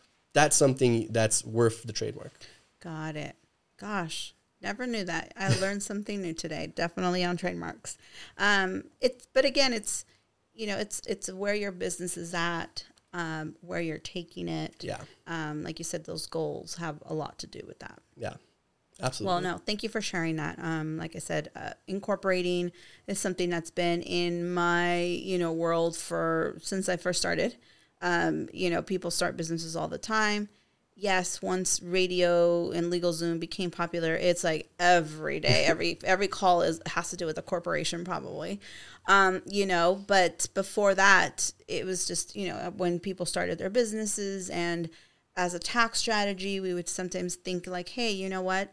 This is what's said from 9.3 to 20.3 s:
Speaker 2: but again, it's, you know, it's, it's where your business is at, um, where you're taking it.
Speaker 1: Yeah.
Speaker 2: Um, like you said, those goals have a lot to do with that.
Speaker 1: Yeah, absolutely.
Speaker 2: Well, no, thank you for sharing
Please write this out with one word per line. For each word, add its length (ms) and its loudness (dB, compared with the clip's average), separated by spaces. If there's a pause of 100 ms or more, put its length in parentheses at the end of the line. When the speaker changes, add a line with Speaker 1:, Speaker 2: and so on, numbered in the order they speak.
Speaker 2:
but 120 6
again, 280 4
it's, 320 -4 (500)
you 120 -8
know, 120 -2
it's, 280 -4
it's 260 -6
where 220 -2
your 180 -2
business 440 -4
is 180 -8
at, 500 -2 (280)
um, 480 -6
where 200 -6
you're 180 -4
taking 500 -10
it. 340 -6
Speaker 1:
Yeah. 180 -8 (260)
Speaker 2:
Um, 360 -6
like 160 -8
you 60 -10
said, 200 -6
those 220 -8
goals 500 -6
have 300 -8
a 80 -6
lot 260 -6
to 60 -10
do 200 -14
with 140 -18
that. 200 -16 (160)
Speaker 1:
Yeah, 180 -8 (640)
absolutely. 320 -2
Speaker 2:
Well, 80 0 (140)
no, 40 -8
thank 240 -6
you 60 -6
for 120 -4
sharing 360 -2